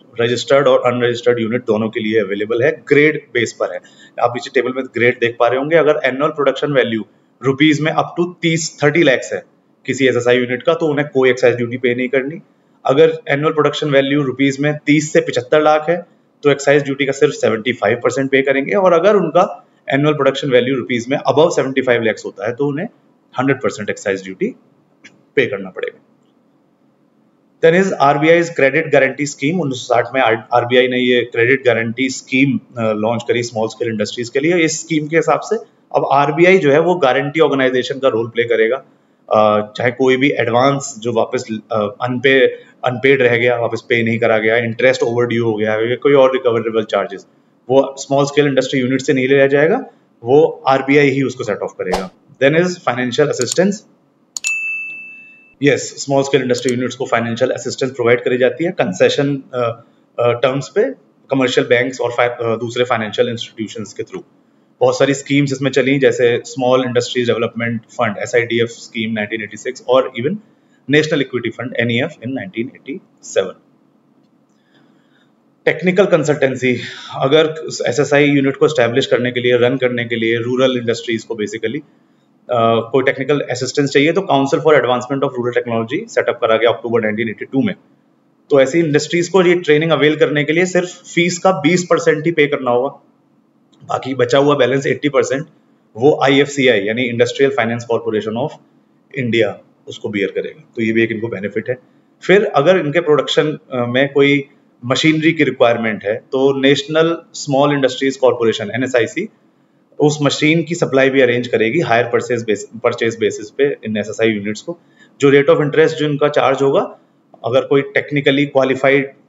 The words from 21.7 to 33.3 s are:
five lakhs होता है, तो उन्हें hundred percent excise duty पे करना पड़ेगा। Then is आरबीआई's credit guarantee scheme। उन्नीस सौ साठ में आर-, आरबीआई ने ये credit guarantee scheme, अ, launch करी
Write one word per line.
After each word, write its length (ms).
five 200
lakhs 220
होता 220
है, 80
तो 120
उन्हें 220
hundred 240
percent 280
excise 340
duty 300
पे 100
करना 240
पड़ेगा। 340
Then 220
is 60
आरबीआई's 540
credit 360
guarantee 440
scheme। 340
उन्नीस 180
सौ 160
साठ 100
में 60
आर-, 340
आरबीआई 340
ने 100
ये 240
credit 440
guarantee 420
scheme, 520
अ, 140
launch 360
करी 140